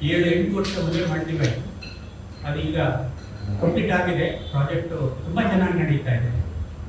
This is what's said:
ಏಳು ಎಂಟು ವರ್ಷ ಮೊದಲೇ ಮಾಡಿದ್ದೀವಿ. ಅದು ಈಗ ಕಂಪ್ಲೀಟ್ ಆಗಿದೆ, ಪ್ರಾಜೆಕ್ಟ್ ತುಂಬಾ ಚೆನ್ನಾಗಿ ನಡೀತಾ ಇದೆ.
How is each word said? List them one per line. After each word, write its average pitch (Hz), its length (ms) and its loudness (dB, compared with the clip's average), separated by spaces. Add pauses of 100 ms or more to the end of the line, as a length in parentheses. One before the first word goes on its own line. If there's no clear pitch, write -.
ಏಳು 170 220 4
ಎಂಟು 196 280 2
ವರ್ಷ 190 120 0 (140)
ಮೊದಲೇ 165 260 0
ಮಾಡಿದ್ದೀವಿ. 156 380 0 (960)
ಅದು 147 120 -2 (100)
ಈಗ 160 100 0 (840)
ಕಂಪ್ಲೀಟ್ - 360 4
ಆಗಿದೆ, 175 300 2 (240)
ಪ್ರಾಜೆಕ್ಟ್ - 440 0 (300)
ತುಂಬಾ 185 240 0
ಚೆನ್ನಾಗಿ 185 320 4
ನಡೀತಾ 143 380 2
ಇದೆ. 120 120 0 (580)